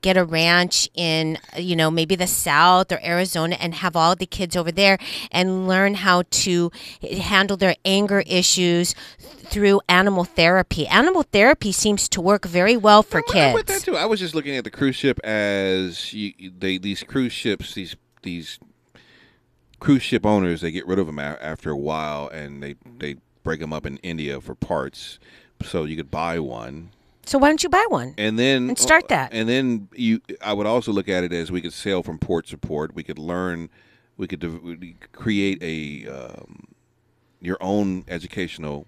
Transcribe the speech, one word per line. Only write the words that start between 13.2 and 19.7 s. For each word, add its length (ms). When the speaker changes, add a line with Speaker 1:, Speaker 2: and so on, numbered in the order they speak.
Speaker 2:
I'm 180
with 120
Speaker 1:
kids. 140
Speaker 2:
that 100
too. 60
I 100
was 140
just 120
looking 240
at 60
the 80
cruise 240
ship 300
as 880
you, 260
you, 180
they, 220
these 240
cruise 300
ships, 420
these, 220
these 380